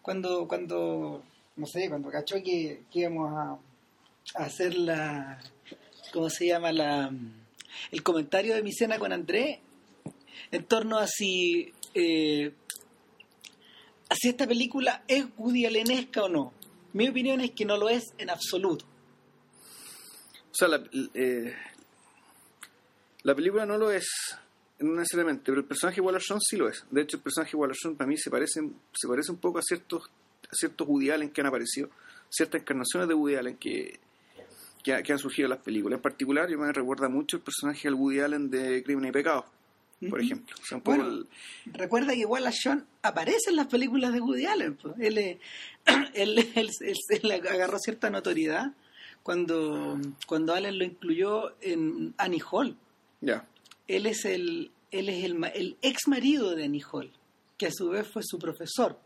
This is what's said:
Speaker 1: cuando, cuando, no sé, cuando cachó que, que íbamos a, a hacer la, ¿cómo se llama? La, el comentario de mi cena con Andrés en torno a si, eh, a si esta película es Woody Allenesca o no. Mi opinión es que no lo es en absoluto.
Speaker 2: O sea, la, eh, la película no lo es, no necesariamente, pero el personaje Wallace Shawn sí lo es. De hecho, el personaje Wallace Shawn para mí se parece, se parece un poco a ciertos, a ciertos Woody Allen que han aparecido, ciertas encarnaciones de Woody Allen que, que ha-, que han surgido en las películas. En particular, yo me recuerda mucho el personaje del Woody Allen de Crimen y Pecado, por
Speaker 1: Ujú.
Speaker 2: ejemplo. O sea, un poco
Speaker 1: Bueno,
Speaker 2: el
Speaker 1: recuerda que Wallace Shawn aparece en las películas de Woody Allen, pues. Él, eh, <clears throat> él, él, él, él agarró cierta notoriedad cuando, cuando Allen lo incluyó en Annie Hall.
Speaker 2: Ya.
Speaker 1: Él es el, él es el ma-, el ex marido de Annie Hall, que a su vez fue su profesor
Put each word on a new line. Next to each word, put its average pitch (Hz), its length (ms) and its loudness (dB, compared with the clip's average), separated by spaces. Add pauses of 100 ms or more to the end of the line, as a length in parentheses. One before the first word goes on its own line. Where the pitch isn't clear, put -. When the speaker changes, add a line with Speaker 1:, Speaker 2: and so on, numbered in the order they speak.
Speaker 1:
cuando, 180 460 -2
cuando, 170 760 -2 (320)
no 151 120 -6
sé, 185 220 -2
cuando 143 200 -4
cachó 147 340 -4
que, 165 380 -2 (100)
que 175 80 0
íbamos 160 320 0
a, 147 260 -4 (840)
a 147 40 -2
hacer 180 300 -2
la, 151 640 0 (720)
¿cómo 165 180 0
se 175 180 0
llama? 170 260 4
La, 143 380 2 (800)
el 156 120 -6
comentario 196 520 2
de 214 80 0
mi 202 100 -4
cena 220 260 0
con 202 140 -2
Andrés 190 460 0 (920)
en 170 140 -2
torno 220 340 4
a 202 80 2
si, 180 640 2 (220)
eh, 156 580 2 (1600)
a - 60 2
si 247 140 4
esta 247 180 0
película 247 600 0
es 269 180 4 (120)
Woody 240 300 2
Allenesca 226 560 0
o 190 60 0
no. 143 240 0 (400)
Mi 220 140 2
opinión 254 340 0
es 240 100 -2
que 214 140 -4
no 208 120 2
lo 208 120 2
es 240 140 2 (140)
en 190 120 -8
absoluto. 180 560 -2 (1700)
Speaker 2:
O - 60 -14
sea, 185 120 6
la, 143 140 2 (300)
eh, 120 400 -2 (1700)
la 139 120 4
película 196 300 2
no 208 120 -2
lo 214 140 2
es, 190 160 0 (720)
no 156 160 0
necesariamente, 165 520 0
pero 135 120 4
el 135 60 -2
personaje 180 340 -2
Wallace 185 300 2
Shawn 208 120 0
sí - 140 0
lo 131 140 2
es. - 220 -8
De 139 100 4
hecho, 151 160 -4
el - 60 -14
personaje 151 340 -2
Wallace 135 260 0
Shawn 160 140 -4
para 135 100 0
mí 151 100 0
se - 120 -4
parece, 151 320 0 (320)
se - 140 -4
parece 127 240 0
un 175 80 -6
poco 175 200 0
a - 20 0
ciertos, - 420 -4 (460)
a - 60 -14
ciertos 160 320 -2
Woody 139 220 4
Allen 151 220 0
que 147 100 -2
han 139 60 2
aparecido, 131 420 -2 (400)
ciertas - 320 0
encarnaciones 143 480 -2
de 165 60 4
Woody 143 200 4
Allen 123 220 -4
que, 104 420 -6 (840)
que 135 120 0
ha-, 123 100 0
que 147 80 -2
han 139 80 2
surgido 135 280 0
en 127 40 2
las 127 80 -2
películas. 107 380 0
En 123 40 -8
particular, 143 480 0
yo 156 80 -2
me 147 140 -2
recuerda 131 380 0
mucho 147 260 -2
el - 80 -8
personaje 143 460 -4
del 135 60 2
Woody 135 260 2
Allen 147 280 0
de 131 320 0
Crimen 135 280 -2
y - 20 -6
Pecado, 143 340 2 (640)
por 214 100 -2
Speaker 1:
Ujú. 240 60 2
Speaker 2:
ejemplo. - 360 -6
O - 40 -18
sea, 131 120 -8
un - 60 -10
poco - 160 6
Speaker 1:
Bueno, 120 120 0 (540)
Speaker 2:
el - 80 -14
Speaker 1:
recuerda 233 400 2
que 233 120 2
Wallace 247 380 0
Shawn 285 220 2 (160)
aparece 220 480 2
en 339 80 4
las 285 100 4
películas 247 460 2
de 240 80 0
Woody 254 240 0
Allen, 359 320 0
pues. 151 220 -10
Él, 214 180 2
eh, 190 220 -2 (460)
<clears throat> 277 280 6
él, 208 240 4 (180)
él, 220 140 2 (100)
él, 190 160 -2 (140)
él 214 220 4
agarró 185 480 0
cierta 226 300 -2
notoriedad 185 600 0 (520)
cuando, 156 760 0 (280)
cuando 160 260 2
Allen 196 240 -2
lo 185 80 0
incluyó 185 760 0
en 160 560 -2
Annie 180 340 0
Hall. 233 260 0 (440)
Speaker 2:
Ya. 117 260 0 (400)
Speaker 1:
Él 196 180 0
es 220 200 -2
el, 175 460 -2 (200)
él 190 180 -2
es 180 140 -2
el 175 120 0
ma-, 165 120 -2
el - 340 -4
ex 277 260 0
marido 247 480 4
de 156 100 -2
Annie 147 260 -2
Hall, 135 200 -8 (460)
que 202 100 -2
a 156 40 0
su 175 180 -2
vez 208 180 0
fue 208 160 -6
su - 140 -6
profesor 165 680 -2